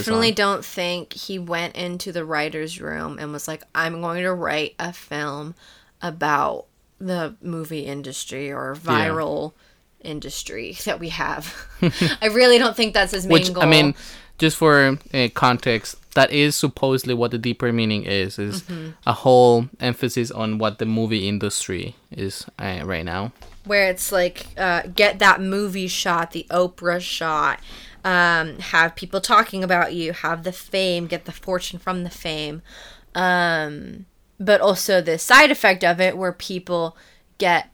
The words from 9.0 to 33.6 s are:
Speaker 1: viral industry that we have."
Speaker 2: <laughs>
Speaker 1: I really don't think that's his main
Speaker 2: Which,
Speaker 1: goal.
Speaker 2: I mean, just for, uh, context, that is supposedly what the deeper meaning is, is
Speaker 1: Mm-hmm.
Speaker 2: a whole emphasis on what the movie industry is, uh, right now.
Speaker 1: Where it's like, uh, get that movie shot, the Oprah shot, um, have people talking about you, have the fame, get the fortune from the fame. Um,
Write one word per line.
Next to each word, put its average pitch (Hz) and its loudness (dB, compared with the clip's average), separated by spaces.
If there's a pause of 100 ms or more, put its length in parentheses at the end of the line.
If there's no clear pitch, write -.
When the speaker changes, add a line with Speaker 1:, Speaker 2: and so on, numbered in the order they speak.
Speaker 1:
viral 156 -4 (480)
industry - -10 (100)
that 202 -4
we 170 -10
have." 160 -6 (280)
Speaker 2:
<laughs> 170 0
Speaker 1:
I 220 4
really 247 6
don't 233 2
think 220 0
that's 196 2
his 185 -4
main 175 4
Speaker 2:
Which, 180 4
Speaker 1:
goal. 180 -2
Speaker 2:
I 151 6
mean, 151 6 (460)
just 160 4
for, 143 6 (160)
uh, 127 2
context, 123 2 (180)
that 135 6
is 147 4
supposedly 131 0
what 120 0
the 123 -2
deeper 117 -2
meaning 110 0
is, 98 -2
is 104 -6
Speaker 1:
Mm-hmm. 160 -12 (160)
Speaker 2:
a 117 2
whole 123 6 (120)
emphasis 120 -2
on 110 -4
what 107 -2
the 113 -4
movie 110 0
industry 101 -4 (140)
is, - -8 (120)
uh, 95 -6
right 85 -6
now. 95 -6 (340)
Speaker 1:
Where 202 2
it's - -4
like, 180 -2 (100)
uh, 175 0 (120)
get 202 4
that 196 6
movie 190 -4
shot, 170 -2
the 170 -10
Oprah 180 0
shot, 156 -2 (460)
um, 170 2
have 170 2
people 190 -6
talking 208 2
about 175 2
you, 165 -4
have 165 -6
the 180 -6
fame, 180 -2
get 170 -6
the 175 -12
fortune 180 -6
from 185 -6
the 175 -10
fame. 156 -8 (540)
Um, 165 -2 (340)